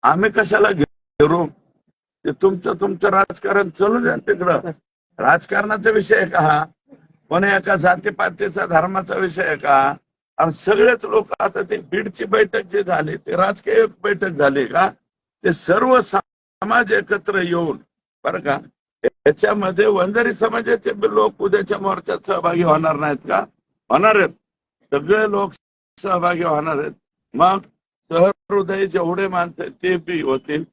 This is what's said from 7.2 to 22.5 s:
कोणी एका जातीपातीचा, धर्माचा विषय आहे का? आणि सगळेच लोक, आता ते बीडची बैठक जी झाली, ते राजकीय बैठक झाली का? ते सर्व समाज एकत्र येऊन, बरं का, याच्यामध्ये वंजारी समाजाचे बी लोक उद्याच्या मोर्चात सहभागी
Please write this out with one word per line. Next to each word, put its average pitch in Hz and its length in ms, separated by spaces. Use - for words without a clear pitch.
कोणी 180 180
एका 196 280
जातीपातीचा, 185 880
धर्माचा 185 500
विषय 185 280
आहे 160 120
का? 143 380
आणि 160 140
सगळेच 214 540
लोक, 208 220
आता 196 300
ते 208 80
बीडची 202 480
बैठक 214 360
जी 196 220
झाली, 156 340
ते - 180
राजकीय 202 500
बैठक 202 240
झाली 139 380
का? 165 260
ते 180 100
सर्व 254 480
समाज 214 920
एकत्र 202 480
येऊन, 170 360
बरं 175 160
का, 143 200
याच्यामध्ये 196 800
वंजारी 208 480
समाजाचे 226 600
बी 208 160
लोक 214 300
उद्याच्या 196 380
मोर्चात 190 400
सहभागी 175 360